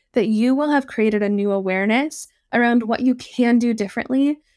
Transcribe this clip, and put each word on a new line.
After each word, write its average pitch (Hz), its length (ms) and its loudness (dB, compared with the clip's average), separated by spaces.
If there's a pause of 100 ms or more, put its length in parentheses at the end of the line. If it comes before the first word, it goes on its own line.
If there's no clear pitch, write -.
(120)
that 220 160 0
you 220 260 2
will 294 160 0
have 277 180 2
created 214 360 0
a 202 60 0
new 202 220 0
awareness 196 760 -2 (240)
around 240 320 2
what 220 160 -4
you 254 160 0
can 247 420 0
do 233 160 0
differently 262 680 -2 (180)